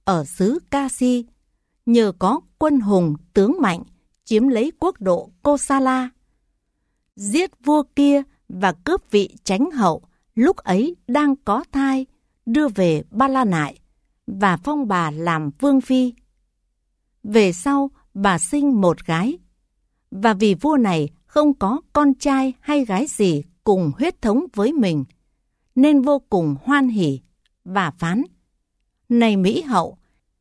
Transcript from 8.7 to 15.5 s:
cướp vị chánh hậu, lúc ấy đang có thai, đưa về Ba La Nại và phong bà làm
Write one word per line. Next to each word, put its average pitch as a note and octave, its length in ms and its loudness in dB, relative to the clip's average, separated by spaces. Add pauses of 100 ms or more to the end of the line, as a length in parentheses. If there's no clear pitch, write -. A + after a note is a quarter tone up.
cướp D#4 380 -6
vị G3+ 340 0
chánh A3+ 260 0
hậu, G3+ 320 0 (320)
lúc C#4 220 2
ấy B3+ 400 -2 (120)
đang C#4 280 0
có A3+ 360 -4
thai, C4+ 340 -2 (400)
đưa C#4 220 0
về F3+ 420 0
Ba B3+ 180 0
La C4 160 0
Nại E3 340 -2 (480)
và G3 300 0
phong C#4 320 -4
bà F3 220 -2
làm D#3 480 -4